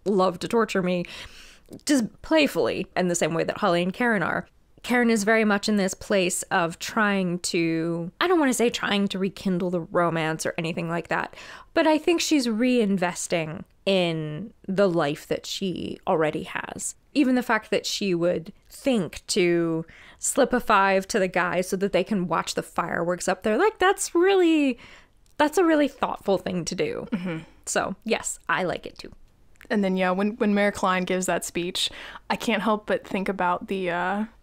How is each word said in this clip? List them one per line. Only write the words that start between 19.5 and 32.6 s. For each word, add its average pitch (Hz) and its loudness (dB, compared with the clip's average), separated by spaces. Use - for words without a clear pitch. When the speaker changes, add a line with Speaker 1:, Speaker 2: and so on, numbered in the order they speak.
Speaker 1:
slip - 0
a 247 2
five 196 2
to 220 0
the 190 2
guy 175 0
so 190 -2
that 196 -2
they 180 2
can 185 0
watch 170 -2
the - -4
fireworks 175 -2
up 185 -2
there, 214 2
like, 415 2
that's 392 0
really, 339 4
that's 294 2
a 370 6
really 302 4
thoughtful - -2
thing 180 -4
to - -6
do. - -4
Speaker 2:
Mm-hmm. 180 -6
Speaker 1:
So, - -2
yes, - -4
I 170 0
like - -4
it - -16
too. - -16
Speaker 2:
And 214 2
then, 185 0
yeah, 185 2
when, 202 0
when 208 2
Mayor 202 4
Klein 185 0
gives 185 -2
that 175 -2
speech, - -4
I 208 -2
can't 208 -2